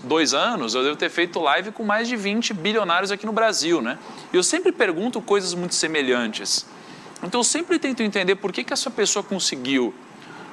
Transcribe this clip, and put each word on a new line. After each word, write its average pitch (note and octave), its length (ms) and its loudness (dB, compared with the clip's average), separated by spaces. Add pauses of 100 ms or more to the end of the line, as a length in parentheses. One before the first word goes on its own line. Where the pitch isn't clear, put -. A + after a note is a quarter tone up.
dois C3+ 300 2
anos D3+ 420 0
eu B2+ 80 2
devo D3 120 2
ter E3 140 -2
feito F3 300 -2
live E3+ 320 2
com A3+ 120 -8
mais G#3+ 240 0
de B3 80 -2
vinte G#3 380 -2
bilionários F#3+ 580 0
aqui G3+ 140 -6
no G#3+ 80 -4
Brasil, E3+ 480 2
né? B2 160 -4 (340)
E - 60 0
eu F3+ 60 4
sempre E4+ 280 2
pergunto G#3 500 0
coisas F#3 320 2
muito F3 220 -2
semelhantes. B2 880 0 (580)
Então F#3+ 160 0
eu A#3 60 2
sempre E4+ 340 2
tento B3+ 240 0
entender G3 320 2
por F#3+ 160 -4
que B3+ 120 -4
que - 100 -4
essa C4 180 -2
pessoa G3+ 320 2
conseguiu, C3 680 0 (600)